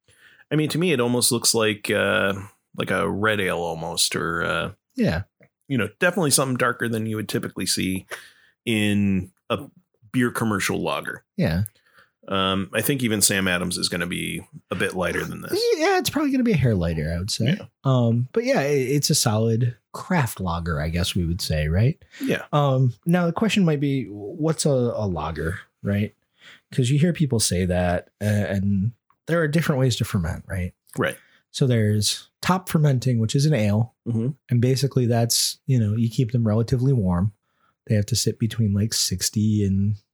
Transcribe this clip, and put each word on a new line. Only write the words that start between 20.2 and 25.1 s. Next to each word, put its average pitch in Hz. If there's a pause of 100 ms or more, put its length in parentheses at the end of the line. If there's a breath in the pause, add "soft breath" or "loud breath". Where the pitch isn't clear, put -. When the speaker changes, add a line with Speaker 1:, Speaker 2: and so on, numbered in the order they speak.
Speaker 2:
lager, 85
I 78
guess 87
we 90
would 87
say, 76
right? 104 (200 loud breath)
Speaker 1:
Yeah. 269 (100)
Speaker 2:
Um, 131 (120)
now 175
the 170
question 202
might 147
be, 139
what's 104
a, 156
a 120
lager, 80 (240)